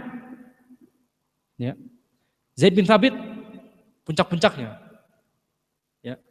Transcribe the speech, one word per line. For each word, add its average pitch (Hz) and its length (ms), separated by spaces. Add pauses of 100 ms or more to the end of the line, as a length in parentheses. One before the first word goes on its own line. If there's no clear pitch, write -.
(1600)
Ya. 123 160 (800)
Zaid 180 240
bin 202 80
Thabit 214 320 (880)
puncak-puncaknya. 160 720 (1200)
Ya. 127 160 (160)